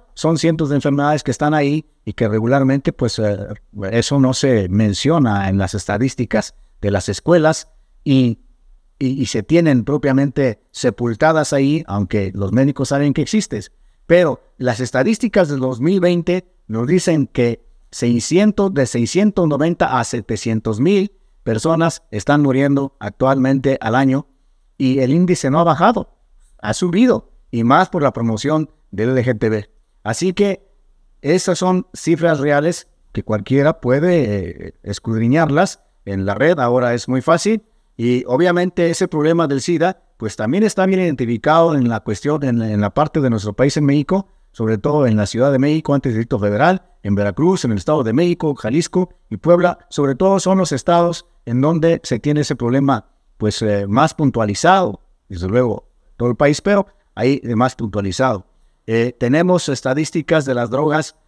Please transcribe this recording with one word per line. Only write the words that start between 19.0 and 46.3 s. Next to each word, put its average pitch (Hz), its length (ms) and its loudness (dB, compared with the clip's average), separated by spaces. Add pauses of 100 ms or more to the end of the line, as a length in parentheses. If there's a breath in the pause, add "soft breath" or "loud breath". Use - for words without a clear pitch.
noventa 151 520 0
a 117 40 0
setecientos 110 760 -4
mil 190 340 0 (280)
personas 160 720 -2
están 143 300 0
muriendo 139 580 0
actualmente 131 800 0
al 110 140 -2
año 135 320 0 (500)
y 131 220 0
el 127 120 2
índice 170 380 2
no 147 100 2
ha 170 40 4
bajado, 175 500 0 (460)
ha 107 140 -4
subido, 190 580 0 (180)
y 117 140 -4
más 151 260 4
por 165 140 -2
la 131 100 2
promoción 120 560 -2 (220)
del 107 180 -2
L 127 160 0
G 120 140 -2
T 113 100 0
B. 107 200 -4 (340)
Así 165 300 -2
que 202 360 -2 (520)
esas 175 360 0
son 180 360 0
cifras 160 460 0
reales 147 500 -2 (220)
que - 120 -6
cualquiera 131 580 0
puede, 123 880 0
eh, - 60 -16 (100)
escudriñarlas 139 960 0 (240)
en 98 200 -4
la 101 100 -2
red, 160 240 2
ahora 123 340 0
es 120 140 -6
muy 127 140 -2
fácil, 202 420 0 (340)
y 123 300 0
obviamente 175 640 2
ese 175 160 -2
problema 160 400 0
del 139 140 -2
sida, 175 420 -2 (140)
pues 110 180 -8
también 135 280 0
está 196 220 0
bien 190 140 2
identificado 151 760 2
en 123 140 2
la 113 120 -4
cuestión, 143 420 -4
en, 120 180 0
en 107 200 -2
la 104 120 -2
parte 151 280 0
de 131 80 2
nuestro 107 240 -2
país 139 240 0
en 147 80 0
México, 147 420 0 (240)
sobre 110 260 -2
todo 147 300 0
en 107 100 2
la 104 80 0
Ciudad 123 260 0
de 135 80 2
México, 151 340 0
antes 135 200 0
del 110 60 -2
Distrito 117 200 -2